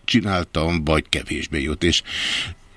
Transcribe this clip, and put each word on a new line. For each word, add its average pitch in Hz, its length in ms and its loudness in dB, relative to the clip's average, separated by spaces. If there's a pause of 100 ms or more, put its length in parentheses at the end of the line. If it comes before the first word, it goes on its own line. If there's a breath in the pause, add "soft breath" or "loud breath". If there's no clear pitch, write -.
csináltam, 85 800 2
vagy 78 240 2
kevésbé 71 540 -4
jót. 73 220 -2
És 85 180 4 (760 loud breath)